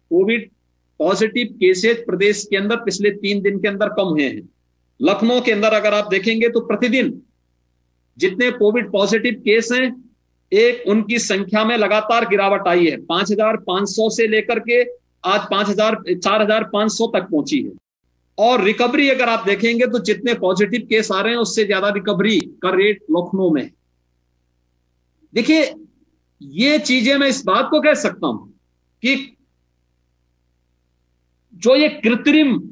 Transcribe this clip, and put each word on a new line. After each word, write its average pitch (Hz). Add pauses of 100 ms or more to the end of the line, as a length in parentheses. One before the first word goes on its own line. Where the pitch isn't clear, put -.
(100)
कोविड 190 (480)
पॉजिटिव 214
केसेस 185
प्रदेश 202
के 202
अंदर 208
पिछले 208
तीन 202
दिन 202
के 208
अंदर 202
कम 208
हुए 156
हैं। 110 (540)
लखनऊ 214
के 240
अंदर 208
अगर 214
आप 208
देखेंगे 220
तो 233
प्रतिदिन 220 (960)
जितने 190
कोविड 214
पॉजिटिव 214
केस 226
हैं, 254 (420)
एक 233
उनकी 220
संख्या 208
में 233
लगातार 214
गिरावट 196
आई 175
है, 143
पांच 185
हजार 214
पांच 196
सौ 220
से 226
लेकर 220
के 240 (420)
आज 196 (100)
पांच 202
हजार, 214 (120)
चार 208
हजार 214
पांच 214
सौ 226
तक 214
पहुंची 147
है। - (680)
और 226
recovery 240
अगर 254
आप 226
देखेंगे 233
तो 240
जितने 214
positive 196
case 214
आ 190
रहे 220
हैं, 240
उससे 226
ज्यादा 196
recovery 202
का -
rate 202
लखनऊ 175
में 135
है। 98 (1600)
देखिए, 302 (680)
ये 220
चीजें 254
मैं 277
इस -
बात 220
को 302
कह 302
सकता -
हूं 113 (640)
कि 269 (2250)
जो 220
ये 302
कृत्रिम 294 (140)